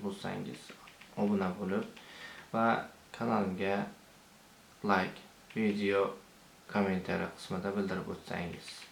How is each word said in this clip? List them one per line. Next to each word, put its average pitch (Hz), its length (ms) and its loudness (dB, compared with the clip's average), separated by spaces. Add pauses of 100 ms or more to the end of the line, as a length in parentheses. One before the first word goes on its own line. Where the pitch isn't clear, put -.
bo'lsangiz, - 580 -6 (600)
obuna 101 260 4 (100)
bo'lib 101 280 0 (680)
va 113 120 6 (500)
kanalimga 98 580 2 (1160)
like, 95 280 4 (380)
video, 101 460 4 (720)
kommentariy 92 640 2
qismida 98 400 -4
bildirib 92 380 -2
o'tsangiz. 87 540 -6 (220)